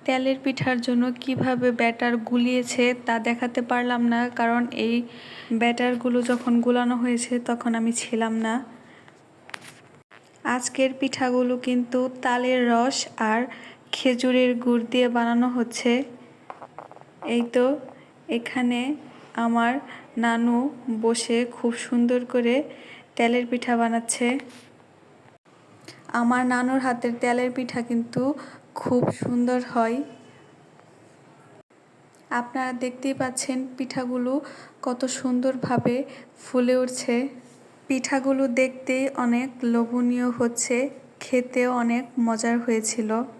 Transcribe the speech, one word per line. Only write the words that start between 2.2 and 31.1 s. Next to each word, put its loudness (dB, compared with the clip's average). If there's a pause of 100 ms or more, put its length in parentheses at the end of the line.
গুলিয়েছে 2 (180)
তা 0
দেখাতে -2
পারলাম 0
না, 2 (140)
কারণ 2 (160)
এই 0 (640)
ব্যাটারগুলো 2
যখন 0
গুলানো 2
হয়েছে 0
তখন -2
আমি 0
ছিলাম -2 (120)
না। 0 (1900)
আজকের 0
পিঠাগুলো 2 (140)
কিন্তু 2 (220)
তালের 2 (100)
রস 2 (240)
আর 2 (520)
খেজুরের 4
গুড় 2
দিয়ে 4
বানানো 2
হচ্ছে। 0 (1400)
এই 2
তো 6 (640)
এখানে 0 (560)
আমার 2 (440)
নানু 2 (440)
বসে 0 (140)
খুব -2 (120)
সুন্দর 2
করে 2 (580)
তেলের 2
পিঠা 0
বানাচ্ছে। 0 (1800)
আমার 4
নানুর 2
হাতের 0
তেলের 0
পিঠা -4
কিন্তু -2 (520)
খুব 2 (120)
সুন্দর 0 (100)
হয়। 2 (2250)